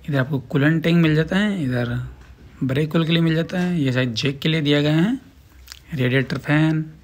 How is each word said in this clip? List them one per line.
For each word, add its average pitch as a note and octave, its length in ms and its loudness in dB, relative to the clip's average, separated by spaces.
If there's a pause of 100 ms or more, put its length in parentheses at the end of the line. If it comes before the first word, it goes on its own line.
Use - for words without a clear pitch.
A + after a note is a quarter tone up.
इधर C#3 120 -2
आपको C3 220 -2
कूलेंट D3+ 420 0
टैंक E3+ 140 2
मिल D#3+ 180 4
जाता D#3+ 220 0
है, G3 260 -2
इधर B2 360 -2 (640)
ब्रेक D3 320 -2
ऑयल E3 100 2
के D#3 60 -2
लिए E3 100 2
मिल E3 140 2
जाता E3 240 -2
है, F3+ 200 0
ये C3+ 140 0
शायद B2+ 200 0
जैक C#3 260 -4
के E3 100 -2
लिए D#3+ 120 0
दिया C#3+ 200 2
गया D3+ 140 2
है, G#3+ 240 2 (760)
रेडिएटर C3 440 0
फैन D#3 460 2 (200)